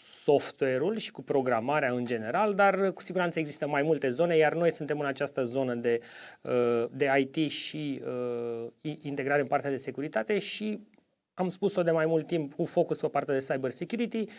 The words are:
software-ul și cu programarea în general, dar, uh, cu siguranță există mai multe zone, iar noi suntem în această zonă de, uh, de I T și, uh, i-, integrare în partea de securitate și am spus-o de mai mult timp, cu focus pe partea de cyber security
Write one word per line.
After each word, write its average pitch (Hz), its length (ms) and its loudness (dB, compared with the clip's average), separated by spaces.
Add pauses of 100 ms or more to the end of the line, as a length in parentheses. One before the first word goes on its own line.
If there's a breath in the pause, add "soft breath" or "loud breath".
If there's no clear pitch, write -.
(220)
software-ul 143 720 2
și - 140 -6
cu - 120 -14
programarea 131 720 2
în 123 120 0
general, 123 500 0
dar, 196 200 6
uh, 190 180 2
cu - 100 -12
siguranță 175 360 -2
există 147 280 -4
mai 143 160 2
multe 143 260 2
zone, 165 280 2
iar 151 180 6
noi 165 180 4
suntem 147 280 -4
în 143 60 -2
această 139 360 -2
zonă 123 320 0
de, 117 260 2 (420 loud breath)
uh, 120 480 2
de 135 180 0 (100)
I 135 60 4
T 147 260 -2
și, 147 560 -6
uh, 120 600 -4 (140)
i-, 151 220 -8
integrare 139 380 0
în 135 60 0
partea 143 240 -2
de 135 60 -2
securitate 156 600 -4
și 208 420 -4 (540)
am 185 140 -2
spus-o 185 340 0
de 170 80 4
mai 160 160 4
mult 160 200 2
timp, 151 280 -2
cu 170 100 -2
focus 156 360 0
pe 156 80 -2
partea 139 260 0
de 135 140 0
cyber 131 220 -2
security 220 540 -4 (140 loud breath)